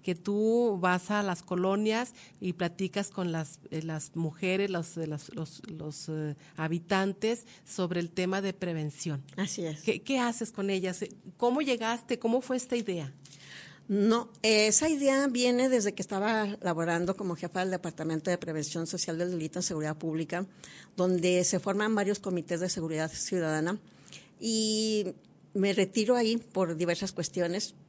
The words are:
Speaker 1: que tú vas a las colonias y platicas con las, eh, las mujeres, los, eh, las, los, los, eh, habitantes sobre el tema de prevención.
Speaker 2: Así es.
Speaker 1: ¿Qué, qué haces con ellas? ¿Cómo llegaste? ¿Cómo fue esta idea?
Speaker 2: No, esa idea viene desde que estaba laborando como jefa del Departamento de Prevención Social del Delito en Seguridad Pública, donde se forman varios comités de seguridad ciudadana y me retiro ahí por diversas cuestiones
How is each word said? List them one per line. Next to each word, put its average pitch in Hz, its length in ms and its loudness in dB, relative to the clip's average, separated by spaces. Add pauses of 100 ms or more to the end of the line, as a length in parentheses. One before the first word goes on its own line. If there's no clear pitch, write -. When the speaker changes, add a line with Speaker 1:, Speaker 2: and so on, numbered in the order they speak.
Speaker 1:
que 180 120 -2
tú 214 640 2
vas 180 300 2
a 208 120 2
las 185 200 -2
colonias 214 720 0 (260)
y 180 140 -2
platicas 185 560 -2
con 175 200 -2
las, 160 300 -4 (100)
eh, 160 120 -4
las 160 340 -6
mujeres, 185 540 0
los, 170 260 -4
eh, 165 100 -4
las, 151 280 -8
los, - 260 -8 (100)
los, 156 380 -10
eh, 151 260 -4 (220)
habitantes 190 880 0 (220)
sobre 180 340 -2
el 170 100 -4
tema 190 300 -2
de 190 140 -4
prevención. 156 680 -4 (140)
Speaker 2:
Así 185 300 -4
es. 156 160 -6
Speaker 1:
¿Qué, - 200 0
qué 269 160 0
haces 240 320 0
con 196 200 -2
ellas? 185 340 -2 (320)
¿Cómo 247 240 2
llegaste? 233 580 0
¿Cómo 233 220 2
fue 254 160 -2
esta 247 180 -2
idea? 175 380 -2 (760)
Speaker 2:
No, 220 440 4 (120)
esa 220 460 6
idea 277 380 4
viene 247 420 4
desde 220 260 4
que - 80 -10
estaba 208 440 0 (160)
laborando 170 540 0
como 180 200 -4
jefa 180 240 -4
del 190 100 0
Departamento 160 600 -2
de 175 80 2
Prevención 160 480 -4
Social 165 320 -4
del 175 140 0
Delito 160 260 -4
en 180 40 -2
Seguridad 156 340 -2
Pública, 165 500 -4 (500)
donde 180 480 4
se 185 160 2
forman 208 340 0
varios 202 240 2
comités 175 420 -2
de 185 100 0
seguridad 160 420 -2
ciudadana 165 680 0 (640)
y 214 720 2 (400)
me 196 180 4
retiro 208 440 4
ahí 233 200 2
por 185 400 -2
diversas 175 360 -2
cuestiones 175 640 -4 (140)